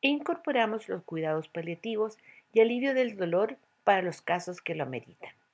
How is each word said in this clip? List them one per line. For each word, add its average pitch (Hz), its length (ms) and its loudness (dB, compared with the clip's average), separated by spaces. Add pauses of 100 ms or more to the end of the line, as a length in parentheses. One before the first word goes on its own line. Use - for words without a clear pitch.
e 262 60 4
incorporamos 277 800 -2
los 180 160 -6
cuidados 160 440 -4
paliativos 214 720 -6 (340)
y 220 80 6
alivio 247 340 4
del 240 220 0
dolor 190 400 0 (280)
para 190 180 4
los 175 180 -4
casos 175 400 -4
que - 140 -6
lo 156 80 -4
ameritan. - 480 -10 (240)